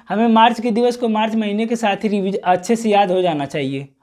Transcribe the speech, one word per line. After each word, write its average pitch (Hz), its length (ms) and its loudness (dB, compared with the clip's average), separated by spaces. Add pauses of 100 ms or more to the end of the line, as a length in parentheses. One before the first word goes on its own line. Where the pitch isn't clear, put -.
हमें 214 180 2
मार्च 226 320 4
के 233 120 -2
दिवस 240 260 0
को 233 120 -2
मार्च 220 260 -2
महीने 214 300 -2
के 233 100 -4
साथ 202 280 -2
ही 220 60 0
रिवीज-, 196 300 -2
अच्छे 180 360 0
से 226 140 -2
याद 202 220 4
हो 185 100 2
जाना 156 240 -2
चाहिए। 139 420 -6 (160)